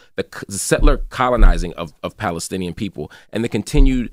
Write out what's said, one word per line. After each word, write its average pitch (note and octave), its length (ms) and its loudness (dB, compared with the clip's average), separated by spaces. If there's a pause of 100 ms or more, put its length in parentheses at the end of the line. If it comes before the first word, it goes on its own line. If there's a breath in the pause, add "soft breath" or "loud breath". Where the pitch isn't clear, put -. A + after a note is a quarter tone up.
(140 soft breath)
the G2 80 -6
c-, - 260 -14
the G2+ 80 -10
settler - 420 2
colonizing F#2 760 2
of, E2 180 -10 (120)
of F2+ 120 -8
Palestinian F2+ 560 -6
people, E2+ 380 -8 (220 loud breath)
and A2 100 -4
the A#2+ 60 -2
continued, B2+ 640 2